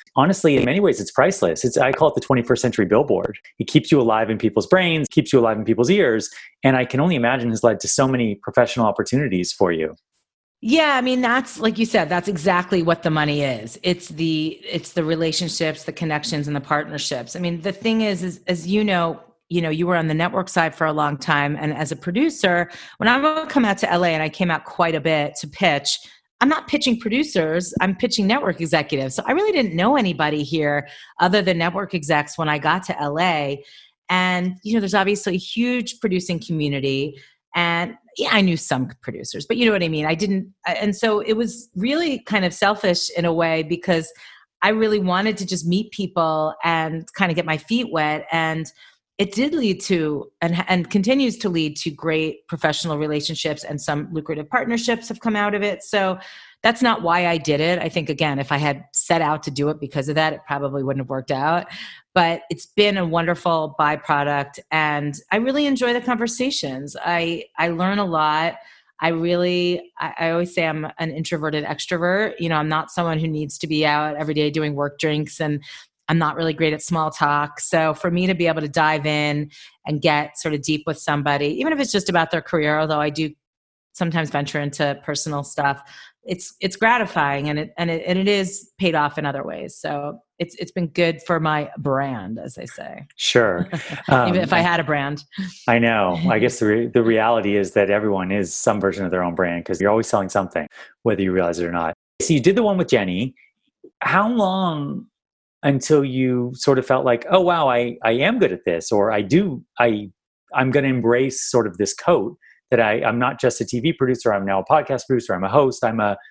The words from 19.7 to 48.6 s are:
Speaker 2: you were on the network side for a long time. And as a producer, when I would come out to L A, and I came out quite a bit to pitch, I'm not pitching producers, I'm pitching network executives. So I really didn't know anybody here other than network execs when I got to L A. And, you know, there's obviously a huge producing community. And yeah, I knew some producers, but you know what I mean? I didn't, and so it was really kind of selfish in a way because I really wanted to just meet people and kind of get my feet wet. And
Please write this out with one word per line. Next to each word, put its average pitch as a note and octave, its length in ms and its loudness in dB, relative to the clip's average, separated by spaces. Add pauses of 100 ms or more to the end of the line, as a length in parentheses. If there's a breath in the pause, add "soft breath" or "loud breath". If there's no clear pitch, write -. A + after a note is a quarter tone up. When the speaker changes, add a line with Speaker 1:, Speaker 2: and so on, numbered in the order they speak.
Speaker 2:
you E3 180 0
were F3+ 80 2
on D#3+ 100 0
the D#3 80 0
network F3+ 340 -2
side D#3+ 240 -4
for D#3+ 140 -2
a D#3 60 0
long D3+ 260 -2
time. C#3+ 400 0
And D3+ 160 -4
as C#3+ 160 -6
a D#3 60 -6
producer, F3+ 760 0 (280 loud breath)
when G#3+ 100 2
I B3 100 4
would D#4 300 0
come B3+ 160 2
out G3 140 2
to - 120 -2
L F3 140 2
A, E3+ 60 2
and D#3 120 0
I D#3 60 -2
came F3 240 0
out D3+ 120 -2
quite E3 300 0
a D3+ 60 -2
bit D3 400 0
to D3+ 80 -10
pitch, D3 500 0 (420 loud breath)
I'm C4 80 4
not - 200 -2
pitching B3 320 0
producers, F#3 800 -2
I'm F#3+ 160 2
pitching A3 320 0
network A#3 320 0
executives. D3 560 0
So - 100 -4
I A#3+ 60 0
really G#4 180 2
didn't A#3+ 240 0
know G#3+ 220 4
anybody D#3 480 0
here D3 420 0 (320 loud breath)
other F#3 240 4
than F3 160 2
network F3+ 340 -2
execs D3+ 460 0
when D#3 100 0
I D3+ 100 0
got D#3+ 260 0
to - 180 -6
L D3 160 -2
A. D3 460 0 (440 loud breath)
And, F#3 540 0
you G#3+ 120 -2
know, A3+ 60 4
there's G3 140 0
obviously G3 400 2
a F#3 40 0
huge A#3+ 600 -2
producing F3+ 400 -2
community. C#3 840 -2 (340 loud breath)
And E3+ 420 -2 (200)
yeah, - 160 -2
I G#3+ 80 4
knew F3+ 160 4
some B2+ 340 -2 (120)
producers, - 440 -10
but A#3 100 -2
you A#3+ 100 2
know G#3+ 60 4
what F#3+ 100 0
I E3+ 60 0
mean? D#3 160 -2
I D#3+ 100 0
didn't, F#3+ 380 -2 (140)
and G3+ 300 0
so G#3+ 240 0
it A3 140 -2
was A#3 400 -4
really C#4 460 0
kind G3+ 240 0
of E3+ 80 0
selfish G3+ 580 0
in E3+ 140 -2
a E3+ 80 2
way D#3+ 300 2
because E3 480 -2 (520 loud breath)
I G3 80 4
really A3 280 2
wanted F#3+ 400 0
to F#3 80 -6
just E3 200 -4
meet G3+ 260 0
people D#3+ 720 0
and D#3+ 520 -2
kind F#3 160 2
of D#3 60 -2
get E3+ 100 -2
my D#3 100 0
feet A#3 340 -2
wet. D3+ 400 -2
And D#3+ 400 -2 (480 soft breath)